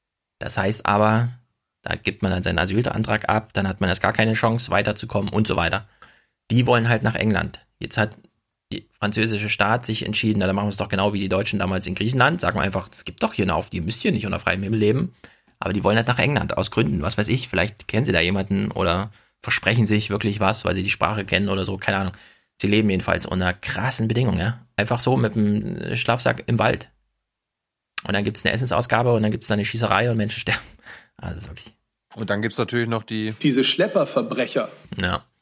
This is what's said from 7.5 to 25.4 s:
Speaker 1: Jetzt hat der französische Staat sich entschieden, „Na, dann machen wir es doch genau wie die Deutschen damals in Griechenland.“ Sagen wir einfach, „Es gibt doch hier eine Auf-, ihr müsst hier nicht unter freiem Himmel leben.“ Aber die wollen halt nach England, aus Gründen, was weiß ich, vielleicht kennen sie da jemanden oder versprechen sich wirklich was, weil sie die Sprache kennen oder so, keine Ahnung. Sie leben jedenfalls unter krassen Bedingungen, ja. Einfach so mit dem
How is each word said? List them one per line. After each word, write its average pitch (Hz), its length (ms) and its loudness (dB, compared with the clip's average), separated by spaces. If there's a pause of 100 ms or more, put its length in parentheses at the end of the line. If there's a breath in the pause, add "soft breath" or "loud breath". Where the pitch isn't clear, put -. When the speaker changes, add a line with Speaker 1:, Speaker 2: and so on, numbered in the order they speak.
Speaker 1:
Jetzt - 180 -6
hat 110 200 0 (560)
der - 80 -8 (100)
französische 104 560 -2
Staat 107 380 0
sich 110 200 -4
entschieden, 107 340 0
„Na, 92 80 2
dann 95 100 2
machen 101 80 0
wir 104 60 -2
es 95 60 -6
doch 98 120 -4
genau 101 240 0
wie 98 80 -2
die 98 80 -2
Deutschen 98 300 0
damals 92 280 -2
in 90 80 -4
Griechenland.“ 127 460 2
Sagen - 160 0
wir 76 60 0
einfach, - 280 -4
„Es - 140 -12
gibt - 180 -6
doch 220 80 0
hier - 140 0
eine 90 100 0
Auf-, 82 160 -4
ihr 90 100 -4
müsst 82 200 -4
hier 220 100 0
nicht - 140 -2
unter 90 160 -4
freiem 92 220 -2
Himmel 110 160 0
leben.“ 107 360 2 (480 soft breath)
Aber 98 100 -2
die 101 100 -2
wollen 104 120 4
halt 113 120 2
nach 120 100 0
England, - 400 0
aus - 140 -2
Gründen, 92 320 0
was 87 160 -2
weiß 104 80 0
ich, 123 200 -2
vielleicht - 400 -4
kennen 110 160 0
sie 147 80 0
da 90 80 4
jemanden 98 520 0
oder 95 400 0 (260 soft breath)
versprechen - 480 2
sich 104 240 2
wirklich 101 300 -2
was, 101 260 0
weil 90 80 0
sie 95 80 -2
die 95 80 -4
Sprache 101 340 -2
kennen 95 260 0
oder 95 160 -2
so, 95 120 -4
keine 98 200 -2
Ahnung. 95 160 -2 (460 loud breath)
Sie - 60 -2
leben 104 240 4
jedenfalls - 380 0
unter 92 260 0
krassen 113 540 -2
Bedingungen, 113 320 2
ja. 110 260 -2 (100)
Einfach 107 240 0
so 131 180 2
mit 113 180 0
dem 104 600 0